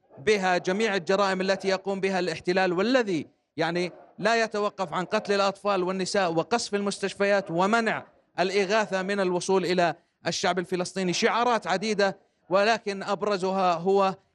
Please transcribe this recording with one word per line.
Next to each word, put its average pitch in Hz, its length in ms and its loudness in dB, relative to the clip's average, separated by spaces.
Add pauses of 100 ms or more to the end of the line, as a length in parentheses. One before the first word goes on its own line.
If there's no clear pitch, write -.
(180)
بها 185 400 2
جميع 196 380 0
الجرائم 190 460 0
التي 190 260 0
يقوم 190 340 -2
بها 190 180 0
الاحتلال، 180 540 0
والذي 202 540 0 (300)
يعني 170 340 -2 (280)
لا 226 240 2
يتوقف 208 500 -4
عن 180 120 -2
قتل 208 280 -2
الأطفال 196 500 0
والنساء 185 500 0
وقصف 202 420 -2
المستشفيات 196 760 0
ومنع 190 520 0 (360)
الإغاثة 190 600 0
من 202 180 -4
الوصول 185 460 0
إلى 175 300 2 (320)
الشعب 180 320 -2
الفلسطيني. 180 540 -4
شعارات 220 540 0
عديدة، 196 500 0 (320)
ولكن 202 540 0
أبرزها 190 680 0
هو 190 420 2 (180)